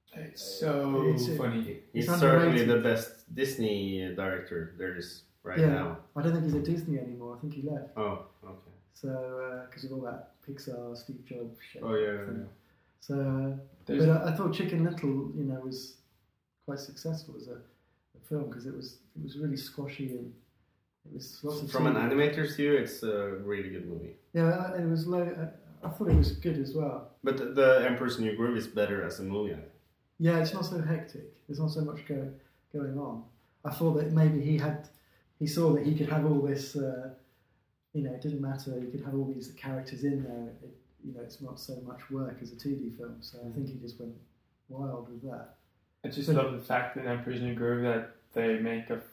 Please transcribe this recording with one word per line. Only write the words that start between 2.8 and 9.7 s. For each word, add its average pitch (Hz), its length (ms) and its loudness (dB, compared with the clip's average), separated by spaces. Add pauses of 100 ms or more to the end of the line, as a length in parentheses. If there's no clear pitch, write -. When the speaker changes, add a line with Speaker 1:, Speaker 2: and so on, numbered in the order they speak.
Speaker 3:
best - 460 -2
Disney, 104 720 0
uh, 90 100 -4
director 90 640 -4
there 92 200 -4
is - 260 -12 (200)
right 98 160 -2
Speaker 2:
Yeah. 156 100 8
Speaker 3:
now. 139 280 0 (180)
Speaker 2:
I 156 80 -4
don't 165 100 4
think 160 120 2
he's 147 100 2
at 143 80 0
Disney 165 360 -2
anymore. 120 380 -10
I - 40 -16
think 147 120 -8
he 139 80 -10
left. 147 360 -6
Speaker 3:
Oh, - 280 -4 (180)
okay. - 280 -18 (220)
Speaker 2:
So, 135 160 -10
uh, 127 640 -8